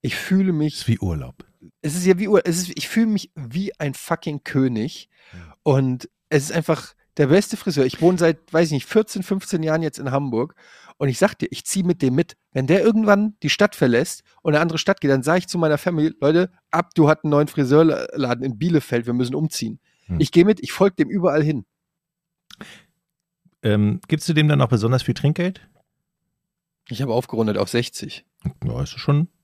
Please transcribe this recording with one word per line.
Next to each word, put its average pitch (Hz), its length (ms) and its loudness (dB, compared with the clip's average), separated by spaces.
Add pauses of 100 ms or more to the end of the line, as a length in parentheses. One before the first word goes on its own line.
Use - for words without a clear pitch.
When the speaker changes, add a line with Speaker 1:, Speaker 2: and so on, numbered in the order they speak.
Speaker 1:
ich - 140 -6
fühle 190 380 0
mich 151 220 -2
Speaker 2:
Ist - 140 -10
wie 117 120 2
Urlaub. 73 440 -6 (380)
Speaker 1:
Es 151 140 -4
ist 180 100 0
ja 185 140 4
wie 208 80 -4
Ur-, 196 180 4
es 170 120 -2
ist, 180 180 -8
ich - 120 -10
fühle 226 180 0
mich 214 280 -4
wie 156 460 -8
ein 143 140 -4
fucking - 500 -6
König. 127 640 -2 (240)
Speaker 2:
Ja. 87 320 -20
Speaker 1:
Und 131 440 0 (200)
es 143 160 0
ist 156 80 -10
einfach - 420 -2 (220)
der 147 100 2
beste 190 320 2
Friseur. 143 260 0
Ich 127 160 -4
wohne 180 160 4
seit, 165 360 0
weiß 165 160 2
ich 151 40 -2
nicht, 139 160 -4
vierzehn, 214 340 0
fünfzehn 190 400 -4
Jahren 160 200 0
jetzt 156 160 -6
in 139 120 -6
Hamburg. 135 440 -2 (420)
Und 147 120 -2
ich 127 100 -4
sag 202 160 2
dir, - 160 -6
ich - 160 -12
zieh 190 160 -2
mit 175 180 0
dem 127 140 0
mit. 139 220 -2 (160)
Wenn 131 140 -2
der 170 160 4
irgendwann 208 600 2
die 147 80 0
Stadt - 240 2
verlässt 127 480 0 (180)
und 156 120 0
in 147 40 4
eine 151 60 2
andere 165 160 -2
Stadt 196 240 -2
geht, 139 80 2
dann 135 120 4
sag 160 160 2
ich 180 100 -6
zu 180 100 -6
meiner 156 180 2
Family, 160 440 -2
„Leute, 165 300 2 (200)
Abdu 160 380 2
hat 151 160 2
einen 151 80 0
neuen 147 160 2
Friseurladen 135 960 0
in 123 140 -6
Bielefeld, 131 480 0
wir 120 60 -2
müssen 123 220 -2
umziehen.“ 143 460 -6 (260)
Speaker 2:
Hm. 151 140 -2
Speaker 1:
Ich 151 100 0
geh 175 140 6
mit, 208 180 2
ich - 100 -10
folg 196 240 2
dem 156 140 0
überall 165 320 2
hin. 147 240 -2 (2000)
Speaker 2:
Ähm, 104 460 2
gibst - 200 -2
du 170 40 0
dem 151 160 4
dann 147 140 2
auch 120 60 0
besonders 120 340 0
viel 120 120 -2
Trinkgeld? 175 540 -2 (1200)
Speaker 1:
Ich 117 140 -6
habe 131 100 -2
aufgerundet 110 460 0
auf 104 100 -8
sechzig. - 560 -6 (400)
Speaker 2:
Ja, 117 180 -4
ist 139 80 -8
schon 147 380 0 (160)